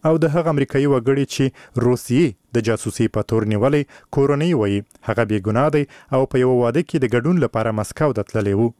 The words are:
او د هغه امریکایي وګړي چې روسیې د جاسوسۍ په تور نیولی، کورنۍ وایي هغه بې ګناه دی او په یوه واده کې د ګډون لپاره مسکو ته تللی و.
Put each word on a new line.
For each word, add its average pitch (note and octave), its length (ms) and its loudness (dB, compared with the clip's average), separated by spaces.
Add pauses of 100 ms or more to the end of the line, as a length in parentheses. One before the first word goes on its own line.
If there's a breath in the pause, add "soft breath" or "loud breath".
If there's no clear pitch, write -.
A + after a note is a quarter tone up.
او D#3+ 60 4 (100)
د D3 100 0
هغه E3 200 0
امریکایي C#3 360 0
وګړي C3+ 340 2 (100)
چې C#3 100 0 (400 loud breath)
روسیې B2 420 2 (280)
د A#2 120 0
جاسوسۍ A2+ 480 -2
په G#2+ 160 -4
تور G#2+ 220 0
نیولی، C3+ 300 2 (320 loud breath)
کورنۍ C#3+ 460 0
وایي G2+ 180 0 (300)
هغه A#2 220 0
بې G#2+ 160 0
ګناه A#2+ 280 0
دی D3 100 2 (340 loud breath)
او C3 120 2
په B2+ 140 2
یوه B2+ 180 2
واده A#2+ 260 0
کې - 120 -6
د C3 140 0
ګډون C#3+ 220 0 (100)
لپاره A2 320 -2
مسکو C#3 400 -2
ته G2+ 120 -6
تللی G2+ 300 0
و. A#2 200 2